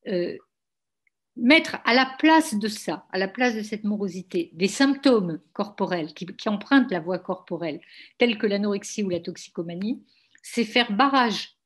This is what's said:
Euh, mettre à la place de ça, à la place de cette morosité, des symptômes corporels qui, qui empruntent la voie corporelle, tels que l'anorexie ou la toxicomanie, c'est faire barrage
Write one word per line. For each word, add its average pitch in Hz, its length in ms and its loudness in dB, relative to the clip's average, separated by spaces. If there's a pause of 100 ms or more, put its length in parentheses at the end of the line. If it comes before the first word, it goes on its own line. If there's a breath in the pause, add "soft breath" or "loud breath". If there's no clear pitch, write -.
Euh, 180 280 -2 (1000)
mettre 294 480 4
à 233 100 2
la 262 120 6 (120)
place 311 360 4
de 208 140 -2
ça, - 420 -8
à 185 80 -4
la 190 100 -2
place 240 260 0
de 220 80 -6
cette 214 220 -8
morosité, 190 680 -4
des 180 160 -2
symptômes 240 720 2 (120)
corporels 180 640 -4
qui, 175 120 -12
qui - 220 -8
empruntent 220 420 2
la 180 100 -2
voie 180 180 -4
corporelle, 170 640 -6 (380 loud breath)
tels 240 200 2
que 214 80 0
l'anorexie 202 560 -2
ou 196 60 -2
la 175 120 -4
toxicomanie, 175 840 -8 (400 soft breath)
c'est - 220 -2
faire 233 280 2
barrage 247 720 2